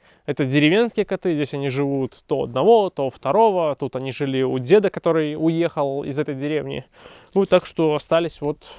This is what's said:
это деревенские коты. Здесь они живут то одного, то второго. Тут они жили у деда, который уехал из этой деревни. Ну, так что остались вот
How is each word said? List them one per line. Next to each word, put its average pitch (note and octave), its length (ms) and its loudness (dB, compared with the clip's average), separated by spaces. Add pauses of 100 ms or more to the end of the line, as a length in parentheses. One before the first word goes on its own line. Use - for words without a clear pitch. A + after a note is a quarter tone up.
(260)
это D3 180 -2
деревенские E3 600 2
коты. F#3 300 -2
Здесь D3 200 -2
они C#3 140 -6
живут C3+ 580 -4
то C#3 160 -2
одного, E3+ 480 2
то C3+ 200 -4
второго. F3 640 2
Тут C3 180 -6
они C3 160 -6
жили C3 320 -2
у C3 160 0
деда, F#3 320 4
который D#3+ 460 0
уехал D#3 680 -2
из C3+ 160 -6
этой C#3+ 160 -4
деревни. C#3+ 500 -6 (480)
Ну, G3 140 2
так F3+ 180 4
что D#3 300 0
остались E3 460 -2
вот D3 260 -6 (120)